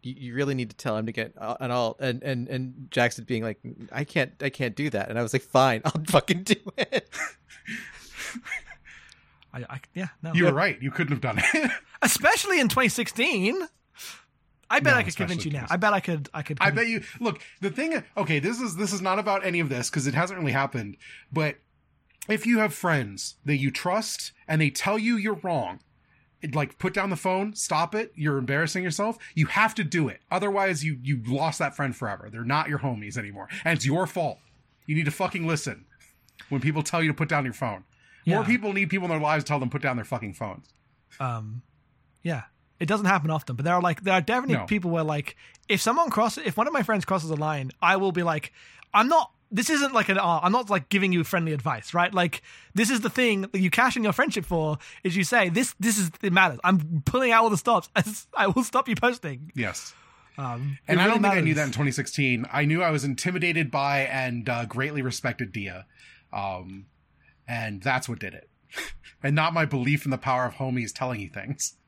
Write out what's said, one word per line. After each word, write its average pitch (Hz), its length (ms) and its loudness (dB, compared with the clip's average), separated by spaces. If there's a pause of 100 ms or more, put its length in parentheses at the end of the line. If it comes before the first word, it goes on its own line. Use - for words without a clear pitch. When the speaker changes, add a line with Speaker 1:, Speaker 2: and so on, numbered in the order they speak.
Speaker 1:
"You, 127 120 -8
you 123 180 -12
really 139 200 0
need 120 160 -4
to - 60 -20
tell 110 200 -2
him 110 100 -2
to 117 60 -4
get, 110 240 -4
uh, 110 220 -6
an 123 140 -4
alt," 120 260 0
and, 131 240 -2
and, 131 240 -4
and 131 460 -8
Jackson 120 320 2
being 117 180 -2
like, 110 160 -6 (320)
"I 135 140 -6
can't, 143 360 -2
I 139 100 -2
can't 123 260 -4
do 147 140 -2
that." 101 180 -2
And 113 100 -4
I 120 60 0
was 110 80 -4
like, 135 100 0
"Fine, 127 400 4
<laughs> - 20 -18
I'll 131 220 0
fucking 170 380 2
do 220 100 2 (220)
it." - 340 -2 (2500)
Speaker 2:
I, 127 160 -10
I, 135 120 -12 (140)
yeah, 180 140 -6 (140)
no. 160 120 -8
Speaker 3:
You 175 100 6
were 170 60 8
Speaker 2:
Yeah. 135 60 2
Speaker 3:
right. 175 260 0
You 139 80 -2
couldn't 147 220 -2
have 131 80 -2
done 113 220 -2
it. 311 280 2 (160)
<laughs> - 160 -8
Speaker 2:
Especially 359 580 4
in 240 80 4
twenty 254 200 4
sixteen. 233 680 0 (1120)
I 269 100 4
bet 285 120 4
Speaker 3:
No, 254 60 6
Speaker 2:
I 220 40 2
could 185 140 -4
convince 175 300 -2
you 151 40 -4
Speaker 3:
especially - 20 -4
Speaker 2:
now. 143 80 -4
Speaker 3:
twenty - 0 -
sixteen. 120 140 -2
Speaker 2:
I - 40 0
bet 185 160 4
I 185 60 2
could, 156 340 -4
I 151 80 -6
could 143 180 -8
Speaker 3:
I 196 100 6
Speaker 2:
conv- - 40 -2
Speaker 3:
bet 233 140 2
you, 226 140 -2 (180)
look, 220 200 -2 (220)
the 196 80 0
thing, 311 320 -2 (160)
okay, 160 200 2
this 226 220 -2
is, 202 160 -4
this 196 160 -2
is 190 80 -4
not 190 180 0
about 196 260 0
any 175 160 0
of 147 100 0
this 123 180 -2
'cause 135 180 -2
it 139 80 0
hasn't 180 240 0
really 147 140 0
happened, 127 460 -2 (340)
but 151 240 -2 (720)
if 214 160 -2
you 233 140 4
have 214 160 2
friends 131 640 -2 (100)
that 143 100 2
you 135 140 0
trust - 640 -4 (140)
and 156 140 2
they 151 80 4
tell 202 300 0
you 226 180 2
you're 202 260 -2
wrong, 120 380 -2 (600)
it, 147 120 -6
like, 147 240 -2
put 185 140 -2
down 196 160 0
the 180 80 0
phone, 190 380 0
stop 170 400 0
it, 220 200 -4
you're 147 220 0
embarrassing 151 480 0
yourself, 202 320 -2 (180)
you 156 120 4
have 220 280 2
to 220 80 -2
do 151 240 2
it. 101 140 -6 (100)
Otherwise, 190 540 0
you, 151 180 -2
you 131 240 0
lost 139 320 0
that 143 160 -2
friend 135 220 -4
forever. 104 340 -6
They're 113 140 -8
not 151 240 2
your 143 120 -2
homies 110 360 -4
anymore. 101 320 -10 (160)
And 165 120 2
it's 107 100 -2
your 170 200 2
fault. 151 320 -4 (480)
You 151 80 -2
need 156 120 0
to 147 40 0
fucking 180 360 -4
listen 147 400 -4 (640)
when 139 100 0
people 151 220 0
tell 165 200 0
you 156 60 2
to 147 60 0
put 151 160 -2
down 147 140 2
your 120 100 -4
phone. 104 300 -6 (420)
More 190 160 4
Speaker 2:
Yeah. - 40 -2
Speaker 3:
people 214 280 0
need 196 160 0
people 185 160 -2
in 170 40 -2
their 160 80 0
lives 151 260 2
to - 40 -8
tell 147 100 0
them 127 120 -2
put 143 120 -4
down 131 140 0
their 113 80 -6
fucking 110 300 -6
phones. - 340 -10 (500)
Speaker 2:
Um, 117 440 -6 (600)
yeah. 156 200 -4 (360)
It 175 80 -2
doesn't 202 200 2
happen 175 240 4
often, 139 260 -4
but 135 80 -4
there 170 100 2
are, 180 80 4
like, 175 220 0
there 190 100 4
are 185 60 6
definitely 247 380 0
Speaker 3:
No. 98 80 -4
Speaker 2:
people 180 260 0
where, 160 100 0
like, 151 320 -4 (340)
if 196 140 2
someone 226 280 2
crosses, 226 360 0
if 175 100 -2
one 233 120 2
of 320 40 -2
my 320 120 2
friends 208 200 0
crosses 170 260 -2
a 160 40 -2
line, 147 380 -4 (100)
I 185 140 6
will 190 160 2
be 175 100 0
like, 156 300 -2 (420)
"I'm 220 140 6
not, 320 240 4 (180)
this 220 180 0
isn't, 285 240 2
like, 220 160 4
an, 190 100 2
uh, 170 260 2
I'm 185 80 4
not, 226 180 2
like, 190 180 0
giving 196 240 2
you 170 120 2
friendly 165 280 0
advice," 135 400 -4
right? 175 220 2
Like, 175 260 0 (340)
this 214 140 4
is 247 120 2
the 220 100 -2
thing 226 320 2
that 190 160 -6
you 185 100 4
cash 240 280 4
in 226 80 0
your 208 80 2
friendship 240 320 2
for, 156 340 -2 (240)
is 180 140 0
you 190 80 2
say, 208 240 4
"This, 214 320 0
this 208 180 2
is, 175 140 0 (100)
it 196 100 2
matters. 175 300 6
I'm 165 420 2
pulling 247 280 2
out 226 100 8
all 226 80 4
the 202 60 2
stops. 214 400 2
<laughs> 208 400 -2
I 202 100 4
will 240 160 2
stop 262 260 0
you 226 60 2
posting." 165 640 -2
Speaker 3:
Yes. 107 360 -4 (440)
Speaker 2:
Um, 135 500 -6
Speaker 3:
And 175 140 4
Speaker 2:
it - 20 8
Speaker 3:
I 196 40 8
Speaker 2:
really 226 120 6
Speaker 3:
don't 208 40 4
think 202 120 4
I 185 60 4
knew - 60 2
Speaker 2:
matters. 156 100 4
Speaker 3:
that 151 100 0
in 127 60 -4
twenty 143 180 0
sixteen. 127 640 0
I 147 120 2
knew 160 160 2
I 170 120 2
was 143 100 0
intimidated 165 680 -2
by 139 300 2
and, 127 460 -2
uh, 120 180 -2
greatly 135 360 -4
respected 120 480 -4
Dia. 95 340 -10 (480)
Um, 98 540 -8 (640)
and 110 340 -6
that's 131 260 0
what 117 120 -8
did 95 140 -10
it. - 140 -20 (240)
<laughs> - 200 -10 (280)
And 143 140 2
not 160 180 4
my 165 120 2
belief 139 400 0
in 139 80 0
the 131 60 0
power 127 260 0
of 120 100 -4
homies 127 400 -2
telling 127 260 -4
you 95 80 -10
things. - 460 -8 (140)